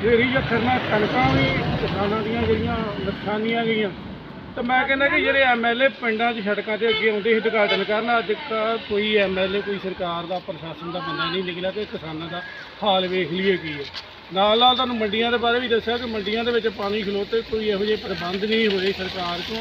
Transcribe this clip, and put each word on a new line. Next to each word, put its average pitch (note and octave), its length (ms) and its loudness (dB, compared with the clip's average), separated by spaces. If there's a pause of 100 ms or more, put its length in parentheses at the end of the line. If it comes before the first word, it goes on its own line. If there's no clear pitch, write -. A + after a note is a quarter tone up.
ਹਨੇਰੀ A#3+ 300 6
ਝੱਖਰ A#3 260 2
ਨਾਲ B3 200 2 (120)
ਕਣਕਾਂ B3 420 4
ਵੀ C4+ 100 4 (380)
ਕਿਸਾਨਾਂ G3+ 420 0
ਦੀਆਂ A3+ 200 -2
ਜਿਹੜੀਆਂ A3+ 340 2 (280)
ਨੁਕਸਾਨੀਆਂ G#3+ 600 -2
ਗਈਆਂ। G#3+ 240 0 (680)
ਤੇ C4 60 -6
ਮੈਂ B3+ 260 2
ਕਹਿੰਦਾ C#4 200 2
ਕਿ D4+ 140 2
ਜਿਹੜੇ C4+ 200 4
ਐਮ A#3+ 240 4
ਐਲ A#3 160 2
ਏ C4+ 60 6
ਪਿੰਡਾਂ A#3 460 0
'ਚ A3+ 60 -6
ਸੜਕਾਂ G#3 380 -2
'ਤੇ A3+ 120 2
ਅੱਗੇ A3 200 2
ਆਉਂਦੇ G#3 200 0
ਸੀ A3 80 6
ਉਦਘਾਟਨ G#3 460 2
ਕਰਨ, A3+ 360 2
ਅੱਜ G#3 120 -2
ਕੱਲ੍ਹ A3 480 -2 (100)
ਕੋਈ G#3+ 260 0
ਐਮ F#3+ 240 2
ਐਲ F#3+ 160 0
ਏ, G#3 60 0
ਕੋਈ G3+ 220 -4
ਸਰਕਾਰ E3+ 420 -4
ਦਾ, F3+ 140 -4
ਪ੍ਰਸ਼ਾਸਨ E3 520 -10
ਦਾ F3 80 -6
ਬੰਦਾ E3 320 -4
ਨਹੀਂ F#3 120 -2
ਨਿਕਲਿਆ F3+ 280 -4
ਕਿ G#3 140 -6
ਕਿਸਾਨਾਂ D#3+ 420 -8
ਦਾ F3 140 -8 (420)
ਹਾਲ F#3+ 240 4
ਵੇਖ F3+ 240 0
ਲਈਏ F#3+ 260 2
ਕੀ D#3 160 -6
ਹੈ। C#3+ 100 -6 (500)
ਨਾਲ G#3 260 4
ਨਾਲ B3 160 6
ਤੁਹਾਨੂੰ B3 220 -2
ਮੰਡੀਆਂ A3 340 0
ਦੇ A#3+ 60 2
ਬਾਰੇ A#3 220 2
ਵੀ B3+ 80 -4
ਦੱਸਿਆ A3+ 300 0
ਕਿ B3+ 80 -4
ਮੰਡੀਆਂ A3 380 -2
ਦੇ A#3+ 80 0
ਵਿੱਚ A3+ 160 2
ਪਾਣੀ G#3 340 -2
ਖਲੋਤੇ G3+ 400 -2
ਕੋਈ A3 260 -2
ਇਹੋ G#3 180 0
ਜਿਹੇ G#3+ 120 2
ਪ੍ਰਬੰਧ F#3 460 -4
ਨਹੀਂ A3 240 2
ਹੋਏ G3 240 2
ਸਰਕਾਰ F3+ 480 -4 (100)
ਤੋਂ। A3 120 -6